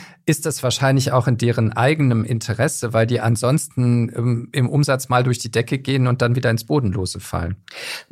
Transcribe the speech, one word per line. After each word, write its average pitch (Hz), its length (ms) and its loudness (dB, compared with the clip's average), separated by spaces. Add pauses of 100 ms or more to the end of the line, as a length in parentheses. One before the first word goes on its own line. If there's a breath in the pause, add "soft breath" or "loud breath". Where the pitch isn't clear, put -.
(280 loud breath)
ist - 180 0
das 156 160 -4
wahrscheinlich 135 500 2
auch 123 160 2
in 123 100 2
deren 113 360 0
eigenem 127 500 2
Interesse, 120 720 -2
weil 113 140 2
die 120 120 0
ansonsten, 120 960 0
ähm, 120 360 -2
im 127 180 0
Umsatz 143 400 0
mal 123 140 4
durch 127 160 0
die 120 100 -10
Decke 117 300 -2
gehen 135 260 0
und 123 160 0
dann 120 140 2
wieder 123 160 2
ins 113 140 -2
Bodenlose 98 540 -2
fallen. 87 360 -6 (560 loud breath)